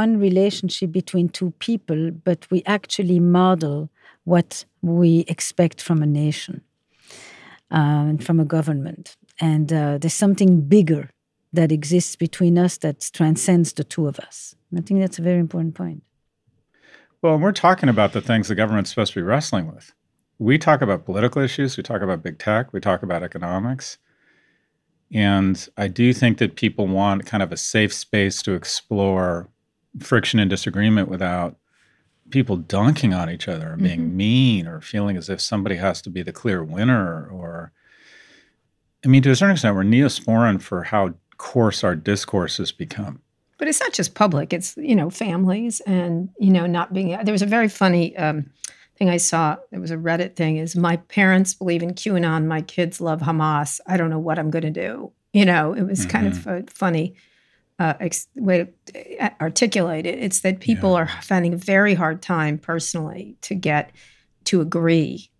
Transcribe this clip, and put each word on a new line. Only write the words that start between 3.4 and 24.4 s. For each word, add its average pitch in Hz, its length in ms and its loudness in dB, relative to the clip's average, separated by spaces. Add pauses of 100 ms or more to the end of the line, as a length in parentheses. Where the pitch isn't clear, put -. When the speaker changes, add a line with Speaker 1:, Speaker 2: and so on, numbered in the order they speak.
Speaker 1:
what 175 400 0 (180)
we 170 300 4 (160)
expect - 540 -2
from 160 220 0
a - 20 2 (200)
nation, - 360 -6 (1080)
uh, 147 380 2
and 151 140 -2
from 165 160 2
a 156 60 4
government." 147 720 -4 (220)
And, 156 340 2
uh, 147 260 0
there's 156 260 -2
something 190 360 6
bigger 151 480 4 (440)
that 160 180 4
exists 156 440 0
between 175 500 2
us 170 120 -2
that - 360 -6
transcends 165 600 2
the 151 100 -4
two 156 240 -4
of 135 120 -6
us. - 360 -18 (220)
I 170 40 -4
think 196 200 0
that's 185 180 -2
a 170 100 -6
very 180 100 4
important 165 360 -2
point. 165 280 -10 (1160)
Speaker 2:
Well, 160 180 4
we're 185 120 2 (160)
talking 185 220 4
about 104 240 4
the 113 80 -2
things 110 260 0
the 107 80 -2
government's 107 360 0
supposed 104 220 -2
to 101 60 -6
be 87 40 -2 (100)
wrestling 117 400 -2
with. - 180 -20 (480)
We 123 180 2
talk 156 240 4
about 101 240 0
political 113 360 -2
issues, 135 360 -2
we 95 60 -6
talk 107 180 -6
about 92 220 -4
big 82 160 -10
tech, 110 340 -2
we 98 60 -4
talk 90 240 0
about 87 200 -4
economics. 92 720 -6 (1160)